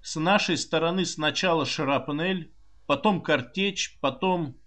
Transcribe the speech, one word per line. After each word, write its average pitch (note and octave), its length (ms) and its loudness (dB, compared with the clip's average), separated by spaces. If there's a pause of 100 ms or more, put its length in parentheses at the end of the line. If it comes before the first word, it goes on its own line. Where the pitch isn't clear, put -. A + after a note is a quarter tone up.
С - 160 -8
нашей F3+ 380 2
стороны E3+ 480 0
сначала D#3 600 0
шрапнель, D3+ 880 -2 (320)
потом F#3 340 2
картечь, - 800 -2
потом. D3 560 0 (120)